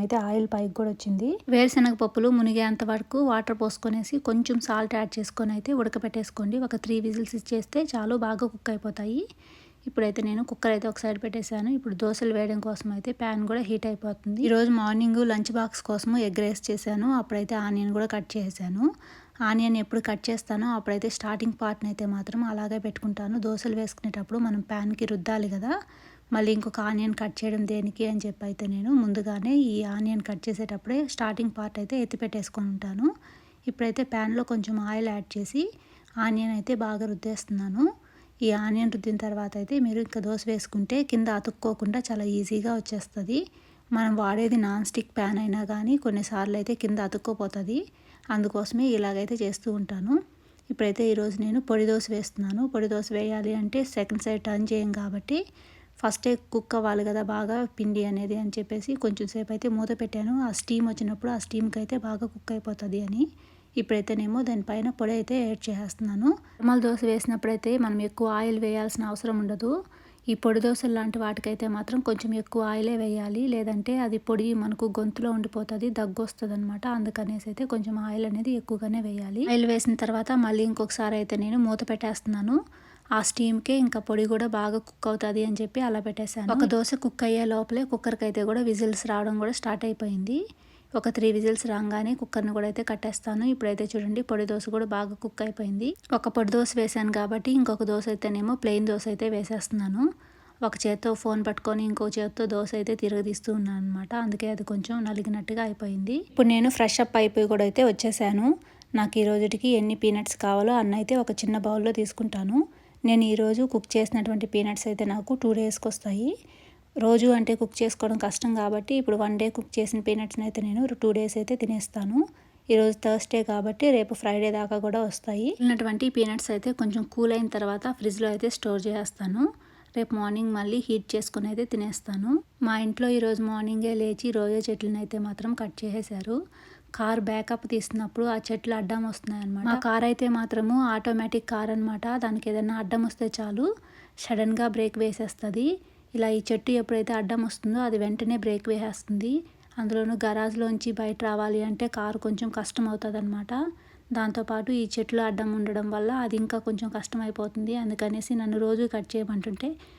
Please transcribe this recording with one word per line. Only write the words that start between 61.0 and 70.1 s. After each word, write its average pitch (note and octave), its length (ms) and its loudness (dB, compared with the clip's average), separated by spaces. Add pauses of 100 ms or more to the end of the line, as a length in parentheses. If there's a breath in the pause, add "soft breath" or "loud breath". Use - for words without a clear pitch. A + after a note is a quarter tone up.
ఆ - 100 -2
స్టీమ్కి A3 380 -2
అయితే B3+ 140 -2 (100)
బాగా G#3+ 260 -4
కుక్ - 220 -8
అయిపోతది G#3 520 -4
అని. A3 160 2 (560 soft breath)
ఇప్పుడైతేనేమో G#3+ 640 0
దానిపైన A3 420 -2 (100)
పొడి A3 180 0
అయితే A3+ 260 -2
యాడ్ A3 240 -2
చేసేస్తున్నాను. G#3 640 -2 (260 loud breath)
నార్మల్ B3 300 4
దోశ A#3 160 2 (100)
వేసినప్పుడైతే A3+ 640 0 (100)
మనం G#3+ 240 2
ఎక్కువ A3 220 0 (100)
ఆయిల్ A3+ 260 2
వేయాల్సిన A3 460 0
అవసరం A3 320 -2
ఉండదు. G#3 260 -2 (640 loud breath)